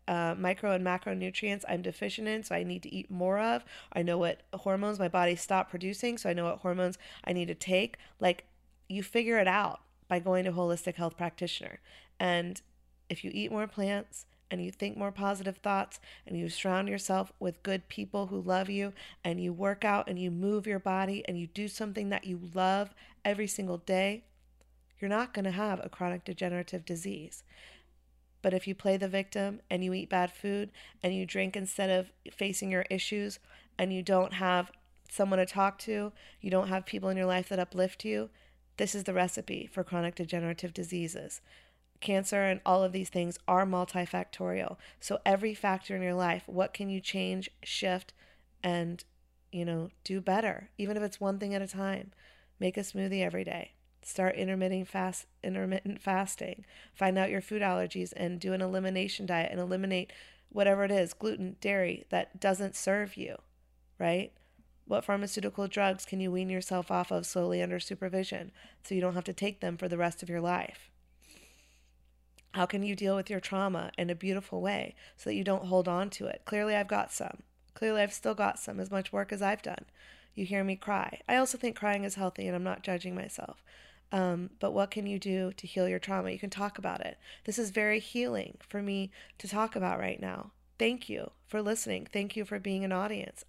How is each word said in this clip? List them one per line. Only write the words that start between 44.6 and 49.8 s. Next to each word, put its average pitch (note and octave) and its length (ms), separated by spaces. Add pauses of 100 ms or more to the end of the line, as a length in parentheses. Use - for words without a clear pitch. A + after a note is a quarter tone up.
So - 240
every G3+ 280
factor F#3+ 440
in F#3 40
your F3+ 120
life, F3+ 320
what F#3 280
can G3 160
you F#3+ 120
change, F#3+ 480 (120)
shift, - 520 (500)
and, F3 400 (480)
you F3 140
know, E3 240 (160)